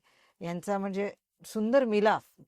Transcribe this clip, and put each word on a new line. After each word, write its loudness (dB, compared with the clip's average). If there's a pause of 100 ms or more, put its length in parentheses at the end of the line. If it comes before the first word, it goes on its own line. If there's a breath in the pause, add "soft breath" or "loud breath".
(400 soft breath)
यांचा -4
म्हणजे -4 (300)
सुंदर 2
मिलाफ. 0